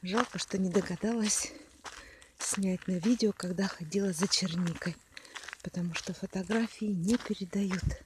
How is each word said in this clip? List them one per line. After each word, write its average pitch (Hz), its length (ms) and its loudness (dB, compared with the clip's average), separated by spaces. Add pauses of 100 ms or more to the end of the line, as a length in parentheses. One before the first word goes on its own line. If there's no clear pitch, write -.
Жалко, 190 380 0
что - 180 -4
не 190 120 2
догадалась 208 800 2 (880)
снять 190 480 0
на 185 60 2
видео, 214 380 4
когда 180 360 0
ходила 190 440 0
за 165 140 2
черникой, 175 720 0 (680)
потому 175 320 -2
что - 200 -4
фотографии 214 720 -2
не 202 300 2
передают 196 680 -2 (220)